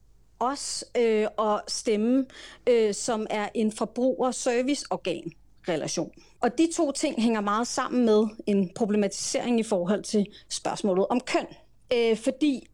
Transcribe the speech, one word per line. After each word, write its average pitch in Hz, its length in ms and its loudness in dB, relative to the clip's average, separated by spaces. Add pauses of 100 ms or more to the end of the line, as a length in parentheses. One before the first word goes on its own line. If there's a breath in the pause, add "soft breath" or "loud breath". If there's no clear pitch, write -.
(400)
os, - 440 -4 (120)
øh, 220 300 4 (100)
og 208 320 0
stemmen, 240 580 0 (400 loud breath)
øh, 226 280 4
som 220 360 -4
er 208 240 -2
en 220 180 0
forbruger-serviceorgan-relation. 240 2500 -2 (300 loud breath)
Og 240 180 0
de 330 180 4
to 302 160 0
ting 269 300 -2
hænger 226 180 2
meget 208 260 0
sammen 247 380 0
med 214 200 6 (220)
en 196 280 2
problematisering 208 840 0
i - 20 -2
forhold 196 400 0
til 208 240 0 (220 loud breath)
spørgsmålet - 600 0
om 254 100 2
køn. 320 260 -2 (460)
Øh, 226 240 4
fordi 262 580 0